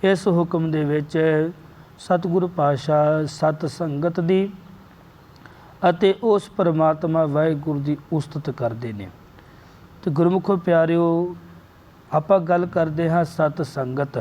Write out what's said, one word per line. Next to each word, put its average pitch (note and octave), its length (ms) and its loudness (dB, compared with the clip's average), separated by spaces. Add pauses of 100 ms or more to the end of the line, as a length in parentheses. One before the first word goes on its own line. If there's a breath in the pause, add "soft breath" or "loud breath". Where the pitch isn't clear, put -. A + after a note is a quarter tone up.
ਇਸ F#3+ 240 2
ਹੁਕਮ E3+ 440 0
ਦੇ D#3 120 0
ਵਿੱਚ D3 340 -2 (800 loud breath)
ਸਤਿਗੁਰ F3+ 560 0
ਪਾਤਸ਼ਾਹ D3+ 720 2
ਸਤ D#3 400 -2
ਸੰਗਤ D#3+ 540 -4
ਦੀ F#3+ 280 2 (1400 loud breath)
ਅਤੇ F#3+ 240 2 (100)
ਉਸ G#3 260 2
ਪਰਮਾਤਮਾ D#3+ 760 2
ਵਾਹਿਗੁਰੂ D3+ 540 0
ਦੀ C#3+ 180 -2 (140)
ਉਸਤਤ D3 400 -4
ਕਰਦੇ A#2 420 -6
ਨੇ। G2+ 140 -10 (960 loud breath)
ਤੇ E3+ 80 -2
ਗੁਰਮੁਖੋ F3 460 2
ਪਿਆਰਿਓ, E3+ 760 2 (760)
ਆਪਾਂ D#3 300 2
ਗੱਲ F3 260 2
ਕਰਦੇ E3 420 0
ਹਾਂ E3+ 160 2
ਸਤ D#3 380 -2
ਸੰਗਤ। C3+ 580 -4